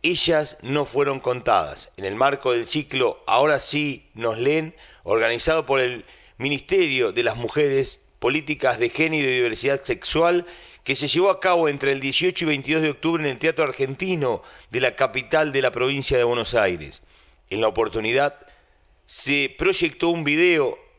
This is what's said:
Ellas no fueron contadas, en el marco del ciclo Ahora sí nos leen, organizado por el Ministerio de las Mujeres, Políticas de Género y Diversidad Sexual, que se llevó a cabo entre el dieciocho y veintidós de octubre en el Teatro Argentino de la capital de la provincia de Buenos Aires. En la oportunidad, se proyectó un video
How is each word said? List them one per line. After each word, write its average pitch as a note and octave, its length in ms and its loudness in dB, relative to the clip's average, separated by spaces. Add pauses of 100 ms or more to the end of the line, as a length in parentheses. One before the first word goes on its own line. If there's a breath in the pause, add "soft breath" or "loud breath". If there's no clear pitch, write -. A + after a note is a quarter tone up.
Ellas D#3 580 0
no C#3 240 -2
fueron C#3 340 -2
contadas, A2+ 760 -2
en F#2+ 80 -10
el F#2+ 100 -4
marco C3+ 380 0
del A#2 140 0
ciclo C3 600 -2
Ahora C3+ 320 4
sí D3 540 -4
nos A2+ 260 -2
leen, D#3 360 0 (280 loud breath)
organizado A#2 640 0
por C3+ 160 0
el B2 240 -4 (320 loud breath)
Ministerio C#3 760 0
de A#2 100 0
las A2+ 140 0
Mujeres, C3+ 640 0 (180)
Políticas C3+ 600 -2
de A#2+ 120 0
Género D#3 400 0
y B2+ 40 0
Diversidad B2+ 480 0
Sexual, E3+ 600 0 (380 loud breath)
que C3+ 120 -2
se C#3+ 140 -2
llevó F3+ 220 4
a F#3+ 100 0
cabo E3+ 300 2
entre C#3 220 -2
el C3+ 80 -2
dieciocho D#3+ 440 -2
y D#3+ 40 0
veintidós D3 340 0
de D3+ 80 2
octubre D#3+ 340 -2
en C#3+ 60 0
el B2 80 -8
Teatro D#3+ 260 0
Argentino C3+ 760 -2 (280 loud breath)
de B2+ 120 -2
la B2+ 120 0
capital C3+ 580 0
de C3+ 100 2
la B2+ 80 2
provincia C3 480 0
de A#2+ 60 4
Buenos A#2+ 300 -2
Aires. F2+ 460 0 (480 soft breath)
En G#2 140 -2
la A2 60 4
oportunidad, A2+ 680 0 (680 soft breath)
se C#3 500 -2
proyectó E3+ 540 0
un E3+ 140 0
video D3+ 540 2 (200)